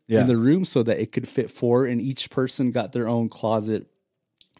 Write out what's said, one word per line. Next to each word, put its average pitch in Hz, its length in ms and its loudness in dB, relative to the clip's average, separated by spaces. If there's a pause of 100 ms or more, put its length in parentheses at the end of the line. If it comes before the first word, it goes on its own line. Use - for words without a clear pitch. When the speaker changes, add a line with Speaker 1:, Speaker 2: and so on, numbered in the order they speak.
Speaker 1:
Yeah. 110 140 4
Speaker 2:
in 127 40 4
the 123 100 4
room 143 280 4
so 131 180 0
that 110 180 0
it 117 120 -4
could 120 160 -4
fit 120 220 -2
four, 123 360 2
and 123 140 -2
each 131 300 -6
person 131 400 -2
got 117 220 -4
their 120 160 -2
own 117 200 0
closet. 110 580 -2 (720)